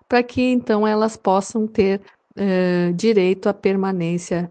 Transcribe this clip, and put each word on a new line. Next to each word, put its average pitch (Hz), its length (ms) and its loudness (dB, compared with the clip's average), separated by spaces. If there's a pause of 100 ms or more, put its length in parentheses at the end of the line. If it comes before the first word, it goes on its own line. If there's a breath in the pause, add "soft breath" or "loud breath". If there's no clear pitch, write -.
pra 240 160 2
que, 247 180 -4
então, 240 440 2
elas 214 300 0
possam 196 500 0
ter, 196 360 0 (340 soft breath)
eh, 180 580 0
direito 190 540 2
à 202 60 2
permanência 175 960 -2